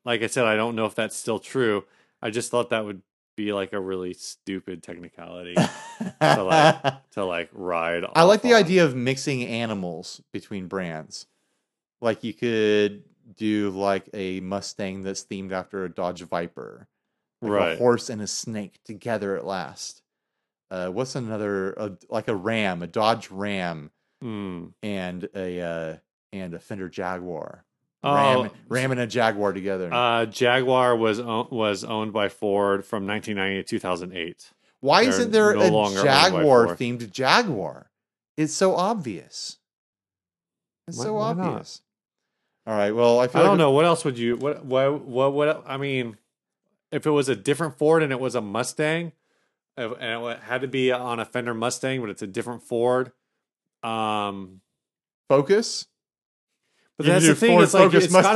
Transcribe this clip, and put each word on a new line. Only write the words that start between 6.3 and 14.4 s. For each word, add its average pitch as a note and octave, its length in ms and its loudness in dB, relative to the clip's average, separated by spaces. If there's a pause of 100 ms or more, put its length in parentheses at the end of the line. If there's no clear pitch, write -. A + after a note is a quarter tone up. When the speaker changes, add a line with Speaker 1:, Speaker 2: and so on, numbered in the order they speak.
Speaker 1:
like, D3 720 2
to, G#2 120 -6
like, E2+ 280 -4
ride E2+ 520 -4 (100)
Speaker 2:
I E3 100 8
like G#3 160 8
Speaker 1:
off - 20 -16
Speaker 2:
the A#3+ 120 4
Speaker 1:
on. A3+ 60 8
Speaker 2:
idea F3+ 240 4
of C3+ 120 2
mixing C3 480 -2
animals G2 760 -6 (120)
between G2 340 -12
brands. E2 600 -8 (760)
Like, A2+ 240 -2
you A2 100 -8
could G#2+ 720 0 (320)
do, G#2 340 -2
like, G2 420 -2
a F#2+ 280 -8